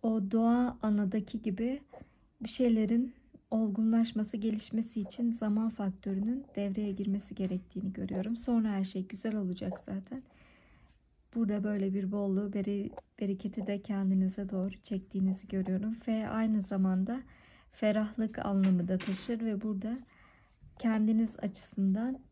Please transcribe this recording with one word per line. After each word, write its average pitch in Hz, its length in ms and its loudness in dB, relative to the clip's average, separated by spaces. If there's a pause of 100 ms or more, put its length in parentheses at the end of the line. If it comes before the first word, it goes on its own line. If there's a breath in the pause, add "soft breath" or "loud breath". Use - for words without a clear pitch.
o 220 300 0
doğa 240 500 4
anadaki 214 600 0
gibi 233 400 -2 (600 loud breath)
bir 220 80 -6
şeylerin 233 640 4 (380)
olgunlaşması, 220 840 2
gelişmesi 220 640 -2
için 233 300 -2
zaman 220 380 0
faktörünün 202 760 -2 (100)
devreye 202 360 -2
girmesi 196 440 -2
gerektiğini 185 580 -4
görüyorum. 190 440 -4
Sonra 226 340 2
her 196 120 0
şey 190 240 -4
güzel 214 280 -6
olacak 190 440 -4
zaten. 196 440 -10 (1120 soft breath)
Burada 208 280 0
böyle 196 300 0
bir 190 180 -2
bolluğu, 202 420 0
bere-, 202 360 -2 (320)
bereketi 196 460 -2
de 202 140 -2
kendinize 190 680 2
doğru 190 320 -2
çektiğinizi 190 640 -2
görüyorum. 190 460 0
F 220 360 -2
aynı 220 320 2
zamanda 190 600 2 (500 loud breath)
ferahlık 214 720 0
anlamı 190 420 4
da 185 100 2
taşır 220 480 -2
ve 208 160 -2
burada 214 380 -4 (800 soft breath)
kendiniz 220 600 2
açısından 208 800 0 (120)